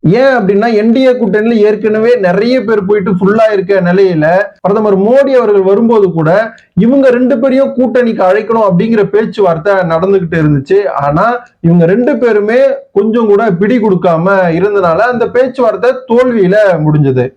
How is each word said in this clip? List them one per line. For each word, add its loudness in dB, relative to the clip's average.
ஏன் 2
அப்படின்னா, 0
என் 0
டி 2
ஏ 2
கூட்டணியில -2
ஏற்கனவே 0
நிறைய 0
பேர் -2
போயிட்டு -2
ஃபுல்லா 0
இருக்க -2
நிலையில 0
பிரதமர் 0
மோடி 2
அவர்கள் 2
வரும்போது 2
கூட -2
இவங்க 2
ரெண்டு 0
பேரையும் 0
கூட்டணிக்கு -2
அழைக்கணும் 0
அப்படிங்கிற 0
பேச்சுவார்த்தை -2
நடந்துகிட்டு -2
இருந்துச்சு. 0
ஆனா -2
இவங்க 2
ரெண்டு 0
பேருமே 0
கொஞ்சம் 0
கூட 2
பிடி 0
கொடுக்காம 0
இருந்தனால 0
அந்த -2
பேச்சுவார்த்தை 0
தோல்வியில 0
முடிஞ்சது. 0